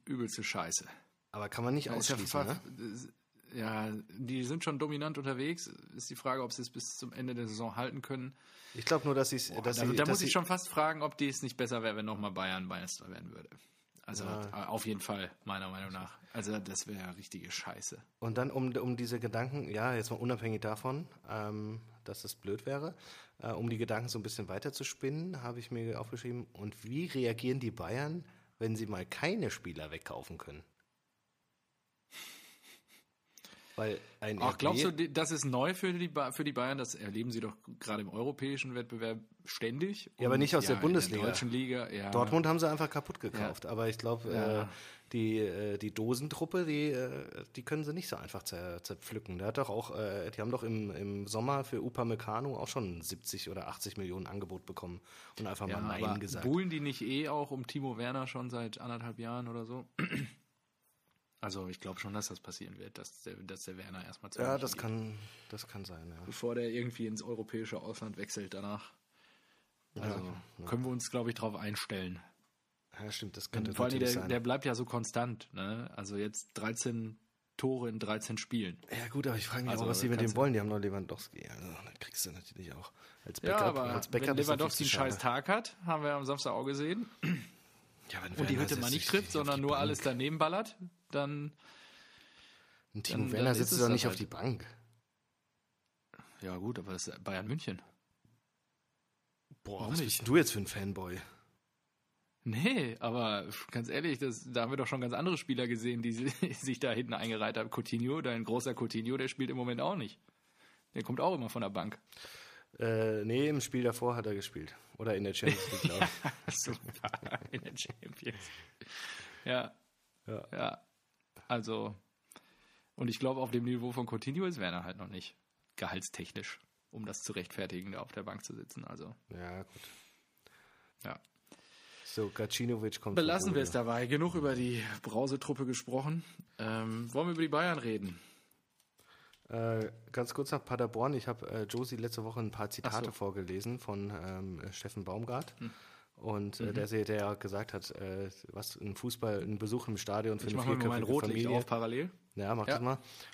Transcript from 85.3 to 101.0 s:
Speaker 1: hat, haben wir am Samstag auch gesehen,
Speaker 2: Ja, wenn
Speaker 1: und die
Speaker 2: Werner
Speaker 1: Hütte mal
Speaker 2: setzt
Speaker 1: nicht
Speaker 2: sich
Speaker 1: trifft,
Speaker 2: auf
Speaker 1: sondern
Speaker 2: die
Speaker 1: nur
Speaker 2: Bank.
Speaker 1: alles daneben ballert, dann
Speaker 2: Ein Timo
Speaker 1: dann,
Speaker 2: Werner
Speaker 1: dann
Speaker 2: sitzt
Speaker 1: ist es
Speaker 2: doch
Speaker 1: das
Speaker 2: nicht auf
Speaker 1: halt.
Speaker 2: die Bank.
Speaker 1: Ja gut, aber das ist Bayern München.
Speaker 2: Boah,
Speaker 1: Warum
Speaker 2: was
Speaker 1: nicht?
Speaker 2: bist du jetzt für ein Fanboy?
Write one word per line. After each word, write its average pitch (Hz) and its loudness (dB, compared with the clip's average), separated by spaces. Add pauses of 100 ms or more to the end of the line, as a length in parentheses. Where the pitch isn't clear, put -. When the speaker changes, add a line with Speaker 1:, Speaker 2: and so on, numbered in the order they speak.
Speaker 1:
hat, 220 2
haben 160 2
wir 147 4
am 139 0
Samstag 139 0
auch 127 0
gesehen, 156 0 (1040)
Speaker 2:
Ja, - -6
wenn 180 -6
Speaker 1:
und 143 2
die 139 6
Speaker 2:
Werner 139 4
Speaker 1:
Hütte 147 2
mal 127 2
Speaker 2:
setzt 123 4
Speaker 1:
nicht 156 2
Speaker 2:
sich - -2
Speaker 1:
trifft, 196 4
Speaker 2:
auf - -6
Speaker 1:
sondern 143 4
Speaker 2:
die 139 2
Speaker 1:
nur 143 4
Speaker 2:
Bank. 143 4
Speaker 1:
alles 147 4
daneben 135 2
ballert, 185 2 (340)
dann 147 0 (1400)
Speaker 2:
Ein 107 -6
Timo - 2
Speaker 1:
dann, 92 2
Speaker 2:
Werner 117 6
Speaker 1:
dann 127 8
Speaker 2:
sitzt 117 4
Speaker 1:
ist - 6
es - -
Speaker 2:
doch 123 10
Speaker 1:
das 117 8
Speaker 2:
nicht 123 6
auf 104 4
Speaker 1:
halt. 92 -2
Speaker 2:
die 104 0
Bank. - -2 (1800)
Speaker 1:
Ja 92 -4
gut, 104 -2
aber 92 -6
das 90 -4
ist - -10
Bayern 98 -2
München. 113 -4 (1800)
Speaker 2:
Boah, 101 -6
Speaker 1:
Warum 110 -2
Speaker 2:
was 165 2
Speaker 1:
nicht? 123 2
Speaker 2:
bist 107 -4
du 127 6
jetzt 160 8
für 104 0
ein 98 -2
Fanboy? 95 -4 (1200)